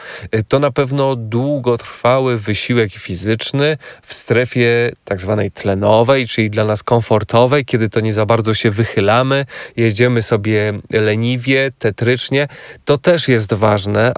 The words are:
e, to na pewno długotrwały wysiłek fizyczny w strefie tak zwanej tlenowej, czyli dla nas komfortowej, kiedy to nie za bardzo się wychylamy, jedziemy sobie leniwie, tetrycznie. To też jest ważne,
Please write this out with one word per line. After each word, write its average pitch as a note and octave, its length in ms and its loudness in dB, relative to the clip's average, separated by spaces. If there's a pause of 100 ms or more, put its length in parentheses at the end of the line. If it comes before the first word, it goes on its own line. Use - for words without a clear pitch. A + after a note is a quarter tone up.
(300)
e, A2+ 120 0
to C3+ 160 0
na C#3+ 120 0
pewno C3+ 460 0
długotrwały B2 1200 -2
wysiłek G#2+ 540 -2
fizyczny A2+ 840 -4 (260)
w - 120 -10
strefie A#2+ 800 0 (120)
tak G2 160 -6
zwanej G2+ 300 -2
tlenowej, G#2+ 760 2
czyli A2 240 -2
dla G#2+ 140 0
nas G#2+ 180 -2
komfortowej, A#2+ 840 2
kiedy A2 240 0
to A2 120 -2
nie A2 120 0
za G#2+ 140 0
bardzo A2+ 280 2
się A2+ 160 0
wychylamy, A#2 720 2 (320)
jedziemy A#2 460 2
sobie G#2+ 500 0 (180)
leniwie, A#2+ 880 0
tetrycznie. B2 680 0 (360)
To C#3+ 140 2
też E3 300 2
jest A2+ 260 2
ważne, G#2 640 2